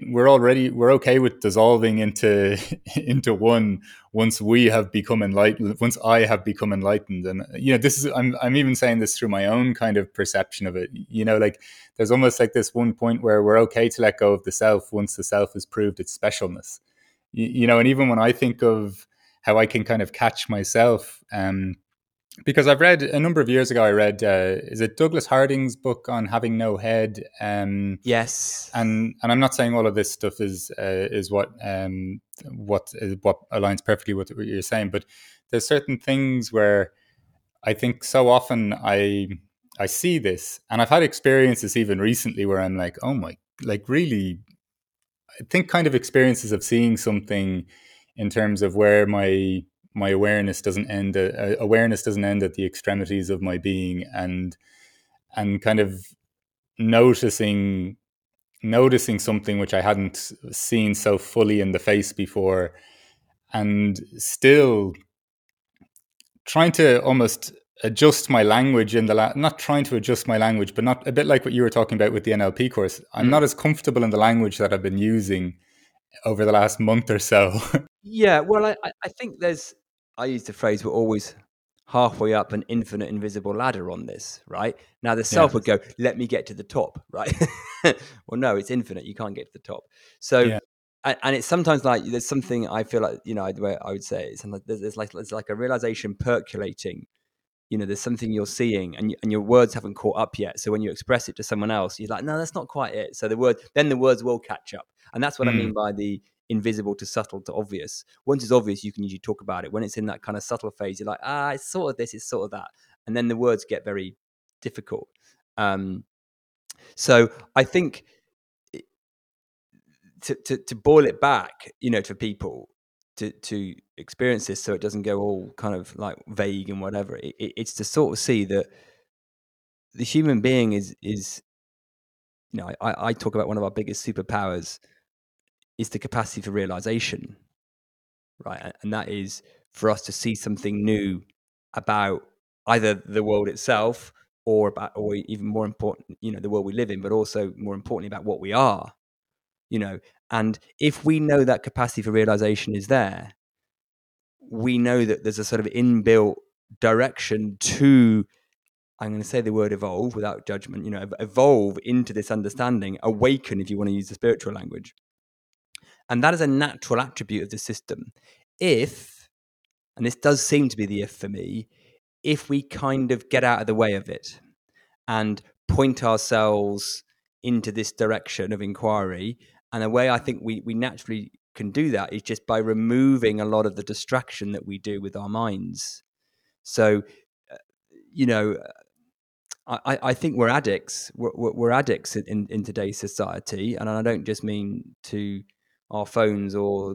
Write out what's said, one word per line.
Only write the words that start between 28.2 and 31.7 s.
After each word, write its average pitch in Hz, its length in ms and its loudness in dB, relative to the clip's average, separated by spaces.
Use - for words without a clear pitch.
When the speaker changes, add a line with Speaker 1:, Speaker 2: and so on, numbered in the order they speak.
Speaker 1:
and, 113 480 0
and 117 100 2
I'm 127 80 4
not 135 140 2
saying 120 200 0
all 113 120 2
of 104 80 0
this 104 180 -2
stuff - 280 -6
is, 95 380 -6
uh, 95 320 -2
is 95 200 -4
what, 101 200 0
um, 95 580 -6